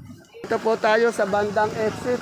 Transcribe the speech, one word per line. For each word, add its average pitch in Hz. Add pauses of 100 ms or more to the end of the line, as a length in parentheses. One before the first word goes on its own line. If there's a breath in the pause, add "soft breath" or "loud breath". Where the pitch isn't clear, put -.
(440)
Ito 226
po 220
tayo 226
sa 220
bandang 208
exit, 226